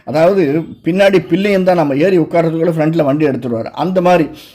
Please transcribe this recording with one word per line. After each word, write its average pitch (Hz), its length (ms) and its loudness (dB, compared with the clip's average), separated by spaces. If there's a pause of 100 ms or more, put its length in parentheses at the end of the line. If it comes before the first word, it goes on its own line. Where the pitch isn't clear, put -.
அதாவது 175 380 2 (420)
பின்னாடி 190 340 2
பில்லையும் 190 440 0
தான் 180 140 2
நம்ம 143 200 0
ஏறி 180 220 2
உட்கார்றதுக்குள்ள 165 540 0
ஃப்ரண்ட்ல 160 320 0
வண்டி 147 220 0
எடுத்துருவார். 120 460 -4
அந்த 180 280 -2
மாதிரி 175 260 2 (280)